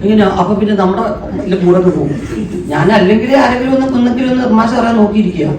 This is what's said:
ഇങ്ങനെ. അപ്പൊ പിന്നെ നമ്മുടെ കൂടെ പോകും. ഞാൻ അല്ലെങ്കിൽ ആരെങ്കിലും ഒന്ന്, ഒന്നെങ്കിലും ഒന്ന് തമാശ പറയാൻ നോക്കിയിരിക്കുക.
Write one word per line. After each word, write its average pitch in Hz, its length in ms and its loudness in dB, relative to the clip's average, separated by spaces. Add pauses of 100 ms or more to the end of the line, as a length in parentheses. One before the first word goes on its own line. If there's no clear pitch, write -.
ഇങ്ങനെ. 208 200 4
അപ്പൊ 190 300 0
പിന്നെ 208 220 0
നമ്മുടെ 185 880 -2
കൂടെ 175 140 4
പോകും. 151 320 0 (560)
ഞാൻ 185 240 0
അല്ലെങ്കിൽ 226 460 2
ആരെങ്കിലും 254 380 0
ഒന്ന്, 262 220 0
ഒന്നെങ്കിലും 247 340 0
ഒന്ന് 254 120 0
തമാശ 226 360 2
പറയാൻ 233 180 0
നോക്കിയിരിക്കുക. 185 600 0